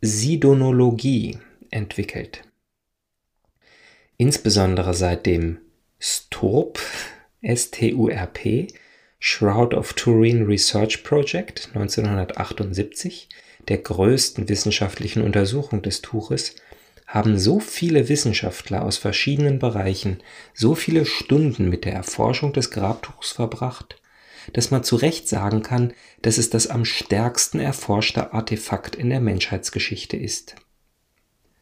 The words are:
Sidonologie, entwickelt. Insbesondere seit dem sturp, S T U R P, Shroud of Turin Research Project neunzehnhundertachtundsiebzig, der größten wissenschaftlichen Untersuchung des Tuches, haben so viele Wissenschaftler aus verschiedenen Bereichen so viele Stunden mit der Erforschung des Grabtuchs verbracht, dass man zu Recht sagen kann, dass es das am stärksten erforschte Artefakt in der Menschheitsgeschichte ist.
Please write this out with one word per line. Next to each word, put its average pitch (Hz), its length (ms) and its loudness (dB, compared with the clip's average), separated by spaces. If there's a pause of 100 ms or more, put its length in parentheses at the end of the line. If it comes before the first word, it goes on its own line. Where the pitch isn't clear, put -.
Sidonologie, 127 1400 4 (300)
entwickelt. 104 760 -8 (1700)
Insbesondere 95 800 2
seit 87 320 0
dem 85 340 2 (400)
sturp, - 800 -2 (600)
S 123 300 -2
T - 220 0
U 113 140 2
R 92 200 -4
P, 131 400 -2 (520)
Shroud 113 540 2
of 110 180 -2
Turin 113 540 4
Research 104 580 2
Project - 680 -2
neunzehnhundertachtundsiebzig, 101 1500 -4 (400)
der 107 120 0
größten 104 680 2
wissenschaftlichen 104 760 -2
Untersuchung 104 600 0
des - 200 -4
Tuches, - 540 -6 (500)
haben 107 320 2
so 120 220 4
viele 156 480 0
Wissenschaftler 101 800 -2
aus 98 120 -2
verschiedenen 139 600 0
Bereichen 95 640 -2 (300)
so 120 200 4
viele 160 320 2
Stunden 139 640 2
mit 87 160 0
der 90 80 -2
Erforschung 123 640 -2
des 123 180 -2
Grabtuchs - 640 -4
verbracht, - 680 -6 (520)
dass - 180 0
man 131 140 2
zu 123 100 2
Recht - 320 0
sagen 101 360 0
kann, 123 280 0 (300)
dass 110 160 2
es 117 120 0
das 113 180 0
am 117 180 0
stärksten - 720 -2
erforschte - 720 -2
Artefakt 110 640 -4
in 123 140 -2
der 131 100 0
Menschheitsgeschichte 98 960 -4
ist. - 400 -8 (1080)